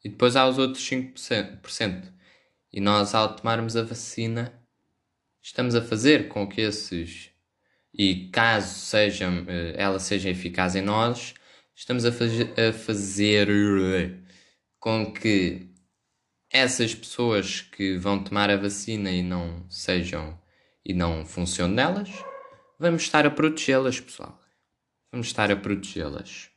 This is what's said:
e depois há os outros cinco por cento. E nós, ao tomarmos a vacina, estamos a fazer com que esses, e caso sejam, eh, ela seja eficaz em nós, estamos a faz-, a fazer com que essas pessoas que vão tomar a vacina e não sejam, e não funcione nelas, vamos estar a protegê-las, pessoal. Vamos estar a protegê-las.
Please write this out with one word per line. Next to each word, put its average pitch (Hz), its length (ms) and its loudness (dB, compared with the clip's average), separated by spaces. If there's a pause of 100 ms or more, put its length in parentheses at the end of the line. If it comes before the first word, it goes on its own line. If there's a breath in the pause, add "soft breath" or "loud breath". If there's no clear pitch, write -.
e 104 40 -8
depois 123 280 4
há 131 100 8
os 131 120 2
outros 131 280 -2
cinco 131 280 -6 (460)
por - 100 -18
cento. 92 420 -6 (600 soft breath)
E - 80 -6
nós, 104 340 4
ao 110 200 2
tomarmos 113 420 -2
a 117 60 0
vacina, 113 760 -6 (800)
estamos 123 340 -2
a 117 80 4
fazer 117 460 4
com 101 200 -4
que 98 120 -6
esses, 92 720 -6 (640)
e 92 360 0
caso 110 500 2
sejam, 95 680 0
eh, 85 280 -4
ela 98 240 0
seja 95 280 -2
eficaz 90 460 -2
em 95 80 0
nós, 110 520 0 (400 soft breath)
estamos 123 300 -4
a 120 60 4
faz-, 117 480 0
a 113 140 4
fazer 101 1500 2 (560 soft breath)
com 110 320 -2
que 92 560 0 (840)
essas 127 440 2
pessoas 104 680 0
que 95 360 -2
vão 98 260 0
tomar 101 280 2
a 101 60 6
vacina 101 540 -4
e 90 120 0
não 87 480 -4
sejam, 85 680 -4 (440)
e 95 80 -4
não 85 320 0
funcione 90 500 -2
nelas, 180 360 0 (680 loud breath)
vamos 165 240 2
estar 151 220 4
a 147 60 6
protegê-las, 139 680 2
pessoal. - 400 -18 (720)
Vamos 120 180 -6
estar 104 220 2
a 101 60 4
protegê-las. 95 1000 -6